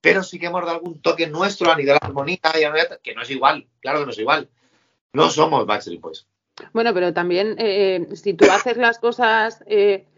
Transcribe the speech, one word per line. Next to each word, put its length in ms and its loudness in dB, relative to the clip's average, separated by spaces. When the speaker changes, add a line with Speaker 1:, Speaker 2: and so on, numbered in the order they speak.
Speaker 1:
pero 220 4
sí 160 -12
que 80 -8
hemos 160 -4
dado 140 -4
algún 260 -12
toque 240 0
nuestro 460 0
a 40 4
nivel 240 2
armonía, 380 -6
y 40 4
a 80 -2
nivel, 140 0
que 120 -12
no 80 -10
es 80 -10
igual, 360 0
claro 200 -4
que 60 -6
no 60 -12
es 60 -12
igual. 300 -2
No 180 2
somos 360 2
Backstreet 340 -4
Boys. 260 -16
Speaker 2:
Bueno, 220 0
pero 180 0
también, 460 -2
eh, 520 0
eh, 60 -12
si 180 -4
tú 160 6
haces 260 0
las 240 2
cosas, 680 0
eh, 400 2